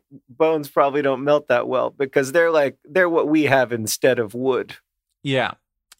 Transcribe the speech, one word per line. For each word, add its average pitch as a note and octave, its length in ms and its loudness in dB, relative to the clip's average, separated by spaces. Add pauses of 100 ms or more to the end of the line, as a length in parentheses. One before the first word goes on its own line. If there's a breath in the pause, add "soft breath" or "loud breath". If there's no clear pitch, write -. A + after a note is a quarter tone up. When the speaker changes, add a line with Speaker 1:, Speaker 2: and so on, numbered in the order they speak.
(280)
Speaker 1:
bones D3+ 420 -2
probably C#3+ 320 0
don't C3+ 200 -2
melt D3 260 0
that A#2+ 200 0
well, A#2+ 220 -2
because C3+ 420 -2
they're, E3+ 180 2
like, C#3+ 320 0
they're F3 280 0
what D3 180 0
we D#3 160 2
have B2+ 300 2
instead A#2+ 440 0
of G#2+ 160 -4
wood. B2 420 -4 (460)
Speaker 2:
Yeah. C3 300 -2 (480)